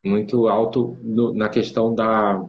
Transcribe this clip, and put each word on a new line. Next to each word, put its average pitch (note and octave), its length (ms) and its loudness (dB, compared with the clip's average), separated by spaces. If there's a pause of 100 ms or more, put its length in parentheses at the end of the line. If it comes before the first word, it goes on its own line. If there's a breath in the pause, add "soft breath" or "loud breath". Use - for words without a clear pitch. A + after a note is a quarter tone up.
muito G#2+ 440 2
alto A2+ 540 0
no, A2+ 300 0
na G#2+ 160 -2
questão A2+ 460 0
da G#2+ 540 0